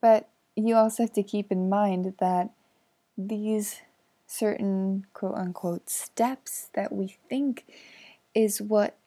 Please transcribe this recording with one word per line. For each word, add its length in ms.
But 280
you 200
also 280
have 100
to 100
keep 280
in 180
mind 500
that 320
these 640
certain 880
quote-unquote 760
steps 840
that 200
we 240
think 380
is 280
what 340